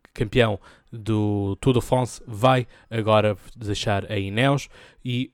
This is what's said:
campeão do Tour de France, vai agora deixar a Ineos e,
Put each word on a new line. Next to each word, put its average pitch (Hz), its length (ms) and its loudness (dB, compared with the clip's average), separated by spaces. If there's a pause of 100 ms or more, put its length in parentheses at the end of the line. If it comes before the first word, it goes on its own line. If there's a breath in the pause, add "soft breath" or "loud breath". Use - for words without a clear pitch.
(140)
campeão 113 460 2 (320 soft breath)
do 104 720 -2
Tour 131 120 4
de 117 80 2
France, 127 460 -2
vai 123 400 2 (220 soft breath)
agora 107 480 2 (180)
deixar 104 560 -4
a 107 60 -4
Ineos 117 500 0 (360 loud breath)
e, 123 300 -4